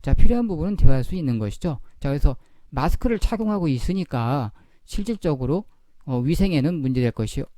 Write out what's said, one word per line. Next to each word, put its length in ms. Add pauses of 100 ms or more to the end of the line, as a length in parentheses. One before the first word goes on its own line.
자, 120
필요한 340
부분은 260
대화할 300
수 100
있는 240
것이죠. 400 (220)
자, 80
그래서 260 (360)
마스크를 500
착용하고 480
있으니까 840 (340)
실질적으로, 840 (400)
어, 120
위생에는 560
문제될 380
것이 320 (140)